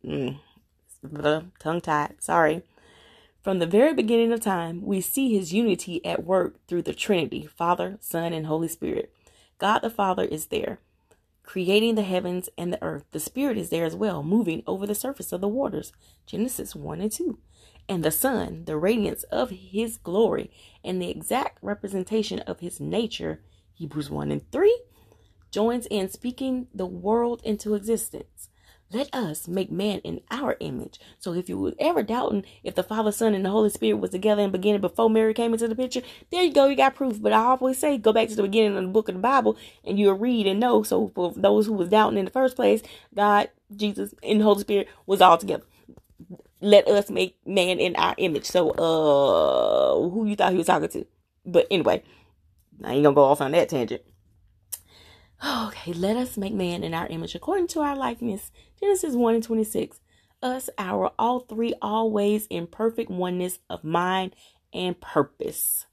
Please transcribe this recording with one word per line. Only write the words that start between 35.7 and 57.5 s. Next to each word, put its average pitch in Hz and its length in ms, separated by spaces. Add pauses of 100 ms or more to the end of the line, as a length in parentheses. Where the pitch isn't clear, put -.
picture, 247 280 (280)
there 359 140
you 311 80
go, 277 160
you 277 80
got 269 180
proof. 233 260
But 208 120
I 220 80
always 254 380
say, 285 200
go 214 140
back 220 160
to 220 80
the 208 80
beginning 202 320
of 190 80
the 185 60
book 220 180
of 185 80
the 185 40
Bible 226 360 (260)
and 196 160
you'll 196 160
read 220 320
and 196 140
know. 226 240
So 214 320
for 175 180
those 208 320
who 226 60
was 180 160
doubting 214 300
in 190 80
the 190 40
first 262 240
place, 220 260 (320)
God, 202 380 (240)
Jesus, 202 480
and 214 180
the 214 40
Holy 208 160
Spirit 202 280 (160)
was 190 160
all 180 160
together. 185 280 (1000)
"Let 202 220
us 202 240
make 190 340
man 185 360
in 180 160
our 175 220
image." 170 260
So, 175 260
uh, 87 1400
who 214 160
you 208 100
thought 190 160
he 180 60
was 170 100
talking 160 220
to? - 140 (400)
But - 280
anyway, 170 320 (800)
I - 80
ain't 139 100
gonna 143 140
go 143 80
off 143 160
on 135 100
that 160 180
tangent. 123 340 (1400)
Okay, 220 480
"Let 190 240
us 247 200
make 196 180
man 175 300
in 165 100
our 165 140
image 165 260
according 349 340